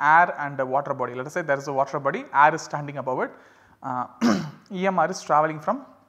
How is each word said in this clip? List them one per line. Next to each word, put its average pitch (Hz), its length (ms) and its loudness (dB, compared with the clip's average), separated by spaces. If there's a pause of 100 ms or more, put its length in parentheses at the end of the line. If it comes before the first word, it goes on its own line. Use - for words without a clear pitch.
air 165 380 6
and 143 200 -6
a 135 60 0
water 139 300 -2
body. 123 200 -6
Let 127 120 -6
us - 80 -14
say 180 80 -4
there 143 160 0
is 143 100 -8
a 143 60 -4
water 139 260 0
body, 151 320 -2
air 156 220 6
is 156 80 -8
standing 143 340 -10
above 131 240 -4
it, 233 120 -6 (500)
uh, 127 240 -6 (160)
<clears throat> 170 500 -4
E 185 140 -4
M 185 120 0
R 160 120 2
is 180 100 -8
travelling 156 400 0
from 240 240 -4 (240)